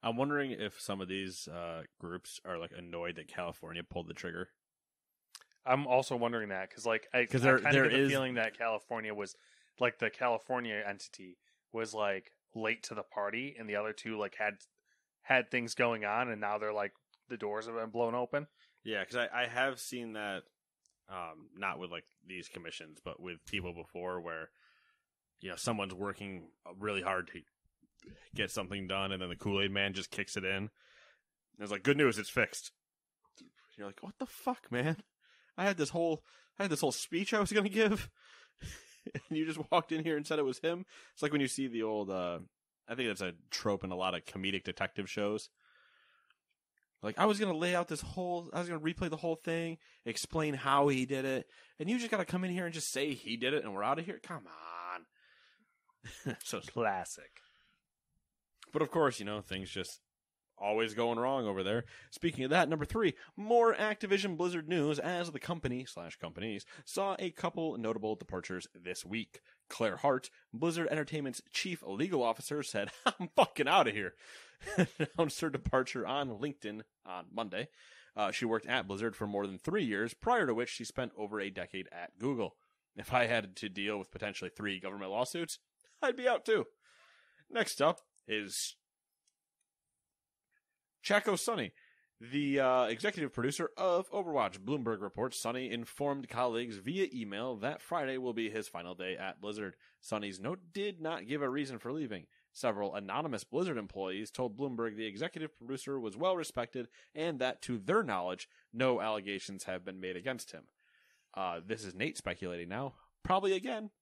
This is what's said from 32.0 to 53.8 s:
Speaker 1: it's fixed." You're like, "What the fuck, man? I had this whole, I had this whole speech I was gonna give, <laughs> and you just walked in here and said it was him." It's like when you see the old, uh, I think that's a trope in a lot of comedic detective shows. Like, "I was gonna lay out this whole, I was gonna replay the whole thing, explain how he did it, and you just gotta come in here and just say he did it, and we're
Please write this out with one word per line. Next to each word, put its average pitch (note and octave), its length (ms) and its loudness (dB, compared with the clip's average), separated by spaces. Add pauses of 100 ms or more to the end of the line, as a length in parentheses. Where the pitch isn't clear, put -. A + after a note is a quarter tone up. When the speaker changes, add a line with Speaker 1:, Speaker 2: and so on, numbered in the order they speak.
Speaker 1:
it's G#2 120 -6
fixed." - 420 0 (1040)
You're G2+ 100 -8
like, G2 160 -10
"What G3 160 -10
the C4 80 -4
fuck, - 440 -6
man? C3+ 280 2 (580)
I F3+ 80 -2
had G3 120 4
this D3+ 140 0
whole, E3 320 0 (360)
I G3+ 60 0
had F#3+ 60 2
this D3 100 2
whole C#3 120 4
speech - 420 -2
I G#3+ 60 4
was G3+ 120 2
gonna G3+ 160 4
give, G#3+ 420 4 (500)
<laughs> - 540 -12 (140)
and D#3+ 100 -2
you D#3+ 80 2
just D#3 240 -4
walked E3 220 4
in D#3+ 120 0
here D#3+ 120 2
and D3 100 -2
said D#3 120 2
it D3 60 4
was C3 140 0
him." F3 260 0 (280)
It's - 100 -6
like D3 100 2
when D3 80 4
you C3 80 4
see C3+ 200 -2
the A#2 140 0
old, G#2+ 280 0
uh, F2 300 0 (480)
I A2+ 60 -6
think B2 140 0
that's G2 140 -2
a F2+ 120 -2 (160)
trope G2+ 340 0
in F#2 60 -4
a F2+ 60 -4
lot F#2 180 2
of E2+ 100 -4
comedic F#2+ 400 -2
detective F#2+ 440 -4
shows. G#2 400 -2 (1500)
Like, G#2 160 -4
"I F3+ 60 4
was G#3 140 4
gonna F#3+ 180 2
lay F3 180 2
out F3 140 2
this D#3 140 -4
whole, F3 500 -4
I D3+ 60 -2
was F3 100 -2
gonna E3 120 -4
replay E3 280 0
the D#3 80 -2
whole D#3+ 200 0
thing, E3 420 -2 (260)
explain D3+ 500 0
how C#3 340 8
he C3 180 4
did C3 180 -2
it, C3 240 0 (300)
and D#3+ 100 -2
you A#3+ 100 4
just A#3 120 -2
gotta G3 160 2
come F3+ 180 0
in F#3 60 0
here F3 160 -2
and E3 80 -4
just D#3 180 -4
say C#3 220 0
he A#2 240 -6
did B2+ 160 2
it, D3 100 0
and G2+ 100 -6
we're G2 100 -2